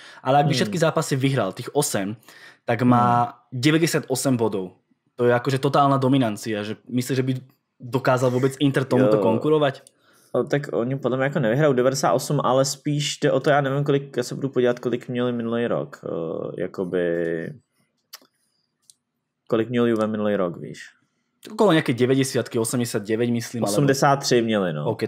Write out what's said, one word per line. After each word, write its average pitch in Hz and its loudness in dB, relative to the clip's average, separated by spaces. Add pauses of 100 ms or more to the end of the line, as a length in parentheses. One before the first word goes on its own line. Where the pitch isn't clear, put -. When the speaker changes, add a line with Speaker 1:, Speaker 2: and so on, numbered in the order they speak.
(220)
Speaker 1:
ale 135 2
ak 147 4
by 135 2
Speaker 2:
Hmm. 127 0
Speaker 1:
všetky 202 -2
zápasy 160 0
vyhral, 127 0
tých - -12
osem, 110 -2 (480)
tak 120 0
má 120 4 (160)
Speaker 2:
Hmm. 135 -10
Speaker 1:
deväťdesiatosem 147 0
bodov. 101 -4 (400)
To 120 2
je 120 6
akože 135 0
totálna 139 4
dominancia, 117 0
že 104 -6
myslíš, 123 -2
že 131 0
by 131 -2 (480)
dokázal 127 0
vôbec 127 2
Inter 139 2
tomuto 123 4
Speaker 2:
Jo. 98 2
Speaker 1:
konkurovať? 143 2 (500)
Speaker 2:
No, 123 0
tak 147 -4
oni 120 -2
podľa 131 -2
mňa 131 0
ako 139 -2
nevyhrajou 135 2
devadesát 131 2
osm, 143 -2
ale 131 2
spíš 147 -4
jde 151 2
o 131 2
to, 156 0
já 143 4
nevím, 139 -2
kolik, 143 -2
já 120 -2
se - -8
budu 135 -6
podívat, 123 2
kolik 120 -4
měli 123 -2
minulý 117 -2
rok, 76 -4
eh, 82 -8
jakoby, 90 -4 (2500)
kolik 113 0
měl 120 0
Juve 110 2
minulý 107 -2
rok, 90 -2
víš? - -16 (720)
Speaker 1:
Okolo 214 2
nejakej 151 0
deväťdesiatky, 127 0
osemdesiat 117 -2
deväť, 110 -2
myslím, 117 -4
alebo - -2
Speaker 2:
Osemdesiat 139 2
tři 123 2
měli, 104 0
no. 73 -6
Speaker 1:
OK, 113 -2